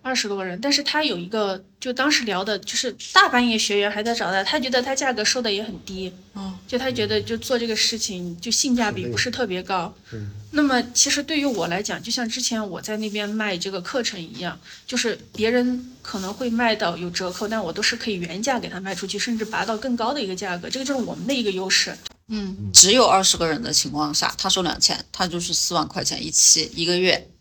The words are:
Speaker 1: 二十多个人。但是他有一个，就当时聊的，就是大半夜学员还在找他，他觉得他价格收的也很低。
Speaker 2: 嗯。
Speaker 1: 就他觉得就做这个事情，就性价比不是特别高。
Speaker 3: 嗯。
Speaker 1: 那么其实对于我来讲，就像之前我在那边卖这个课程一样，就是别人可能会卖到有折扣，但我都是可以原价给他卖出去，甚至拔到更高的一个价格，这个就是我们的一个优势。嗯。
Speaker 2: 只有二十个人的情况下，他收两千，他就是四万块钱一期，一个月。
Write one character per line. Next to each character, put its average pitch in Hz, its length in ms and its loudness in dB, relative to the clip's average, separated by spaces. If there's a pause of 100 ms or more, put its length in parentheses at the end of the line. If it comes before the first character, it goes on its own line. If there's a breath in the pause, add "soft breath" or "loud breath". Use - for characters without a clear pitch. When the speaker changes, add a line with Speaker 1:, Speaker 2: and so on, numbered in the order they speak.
Speaker 1:
二 262 160 -2
十 220 120 -2
多 202 80 -2
个 196 80 -4
人。 185 180 -6
但 277 100 0
是 285 100 0
他 302 220 0
有 220 140 -2
一 175 80 -8
个， 196 360 -2 (160)
就 254 140 -6
当 262 180 2
时 294 140 2
聊 196 200 0
的， 208 160 -2
就 - 140 -8
是 240 220 -2 (160)
大 392 160 10
半 247 180 4
夜 226 120 2
学 208 200 2
员 202 120 2
还 208 120 -4
在 233 120 0
找 214 160 -2
他， 190 140 2
他 302 160 0
觉 254 100 -2
得 247 100 4
他 269 140 0
价 269 180 0
格 214 120 0
收 247 180 2
的 226 100 0
也 196 100 0
很 226 120 -8 (100)
低。 185 260 -8 (240)
Speaker 2:
嗯。 190 220 -8 (100)
Speaker 1:
就 247 120 -2
他 262 100 -2
觉 233 160 0
得 208 160 0
就 220 180 -4
做 240 200 0
这 233 80 0
个 220 80 0
事 220 240 2
情， 175 420 -6
就 - 80 -8
性 240 280 2
价 214 160 2
比 185 140 -4
不 - 120 -2
是 - 100 2
特 247 160 -2
别 185 160 -4
高。 180 320 -2 (200)
Speaker 3:
嗯。 110 180 -8 (220)
Speaker 1:
那 302 100 4
么 262 180 4 (120)
其 - 160 4
实 285 140 0
对 302 160 0
于 277 60 0
我 202 240 0
来 180 140 -2
讲， 190 180 -4
就 196 100 -8
像 233 180 -2
之 233 120 -6
前 220 300 -2
我 170 100 -8
在 214 160 -6
那 214 140 -4
边 208 180 -4
卖 208 280 -2
这 180 140 -4
个 190 100 -4
课 240 220 -2
程 214 180 -4
一 160 180 -12
样， 170 180 -6 (300 loud breath)
就 254 100 -4
是 233 220 0 (140)
别 220 180 0
人 247 340 2 (180)
可 - 180 -8
能 190 120 -6
会 247 160 -4
卖 226 260 4
到 185 220 0
有 175 140 -4
折 175 200 -4
扣， 208 160 -4
但 220 160 -2
我 170 100 -2
都 185 100 -6
是 233 140 2
可 226 140 -6
以 208 40 0
原 175 260 -6
价 247 180 0
给 175 100 -6
他 196 120 -10
卖 190 120 -6
出 185 140 -8
去， 202 120 -6
甚 226 180 -2
至 220 80 -2
拔 190 200 -4
到 220 120 -2
更 240 200 -2
高 226 160 0
的 294 100 -2
一 208 40 -2
个 190 80 -4
价 185 220 -4
格， 175 120 -8
这 247 100 -4
个 269 60 -4
就 277 100 0
是 262 60 0
我 180 140 -4
们 165 120 -8
的 277 80 2
一 247 80 0
个 208 80 0
优 185 200 -2
势。 - 260 0 (320)
嗯。 190 440 -6
Speaker 2:
只 185 200 10
有 247 120 8
二 185 180 6
十 - 140 4
个 170 100 0
人 156 140 0
的 143 120 -4
情 - 180 0
况 147 240 -2
下， - 240 0
他 196 100 -2
收 185 140 2
两 - 180 -2
千， - 300 2
他 - 160 -2
就 175 140 -4
是 175 120 -4
四 - 220 0
万 156 120 2
块 - 180 -8
钱 - 200 -4
一 160 60 -6
期， - 440 6
一 165 100 -2
个 175 120 4
月。 180 320 4 (120)